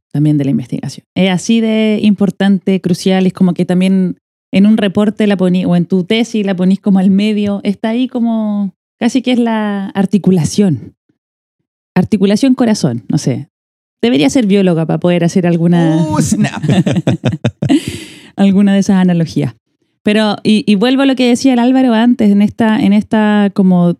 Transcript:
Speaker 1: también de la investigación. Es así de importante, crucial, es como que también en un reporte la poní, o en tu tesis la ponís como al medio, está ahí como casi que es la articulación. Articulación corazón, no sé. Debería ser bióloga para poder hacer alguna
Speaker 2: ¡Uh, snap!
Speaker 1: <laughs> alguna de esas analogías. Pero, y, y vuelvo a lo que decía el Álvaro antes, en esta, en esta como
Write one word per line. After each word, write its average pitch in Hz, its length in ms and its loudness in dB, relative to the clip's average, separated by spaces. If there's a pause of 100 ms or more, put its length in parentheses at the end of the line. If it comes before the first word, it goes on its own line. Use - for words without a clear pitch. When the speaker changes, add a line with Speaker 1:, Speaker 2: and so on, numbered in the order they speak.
(120)
Speaker 1:
también 151 260 0
de 143 60 0
la 139 80 -2
investigación. - 540 -8 (100)
Es 185 140 2
así 220 320 0
de 220 400 0
importante, 196 800 0
crucial, 185 440 0
es 185 80 0
como 180 200 0
que 175 120 -4
también 185 520 0 (340)
en 196 140 4
un 214 120 4
reporte 208 480 -2
la 202 120 0
poní, 180 280 0
o 175 100 0
en 175 100 0
tu 185 180 -2
tesis 220 420 -2
la 196 100 -4
ponís 185 240 0
como 190 200 0
al 190 120 2
medio, 202 520 -2
está 208 260 -4
ahí 240 200 -2
como 214 640 -4 (260)
casi 233 220 0
que 247 100 -4
es 240 80 0
la 214 480 -2
articulación. 185 1080 0 (1000)
Articulación 202 600 0
corazón, 170 520 -2
no - 100 -2
sé. 131 300 -4 (540)
Debería 269 280 2
ser 269 160 0
bióloga 185 400 2
para 160 140 -2
poder 175 240 0
hacer 170 240 0
alguna 170 640 2
Speaker 2:
¡Uh, 311 120 0
snap! - 400 -2 (840)
Speaker 1:
<laughs> - 920 -4
alguna 196 380 2
de 196 60 2
esas 190 180 0
analogías. 170 580 -2 (480)
Pero, 107 400 0
y, 214 220 2
y 208 100 2
vuelvo 254 280 0
a - 20 2
lo 269 100 2
que 247 120 0
decía 247 260 2
el 240 60 0
Álvaro 254 340 2
antes, 226 380 2
en 202 100 2
esta, 214 380 0
en 196 120 2
esta 208 640 2
como 175 460 2